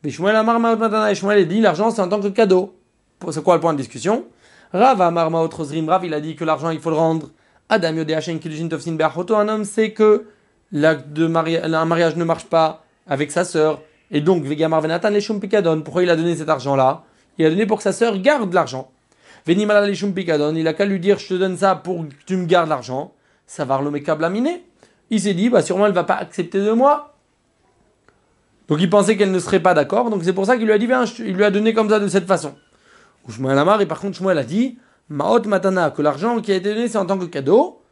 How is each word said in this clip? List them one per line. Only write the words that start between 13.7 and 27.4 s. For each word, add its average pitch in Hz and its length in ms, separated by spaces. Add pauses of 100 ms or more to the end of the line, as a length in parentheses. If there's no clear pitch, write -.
Et 147 60
donc, 165 240
Vegamar 156 380
Venatan 170 260
Leshum 208 320
Pikadon, 185 400
pourquoi 156 220
il 175 80
a 165 60
donné 165 200
cet 156 140
argent-là ? 135 540 (340)
Il 160 80
a - 20
donné 185 160
pour 214 140
que - 40
sa 196 100
sœur 214 260
garde 226 340
l'argent. 131 380 (560)
Venimala 208 400
Leshum 202 260
Pikadon, 156 420
il 160 140
a 156 60
qu'à 196 100
lui 196 160
dire, « 196 180
Je - 100
te 190 60
donne 185 220
ça 190 200
pour 170 300
que 139 60 (140)
tu 190 100
me 180 80
gardes 170 240
l'argent. » 131 460 (320)
Savar 135 340
lo 143 100
mekab 147 300
lamine. 233 400 (480)
Il 220 100
s'est 196 140
dit, « 190 180
Bah, 214 120
sûrement, 185 240
elle 208 80
va 175 100
pas 175 120
accepter - 440
de 208 120
moi. » 285 420 (1500)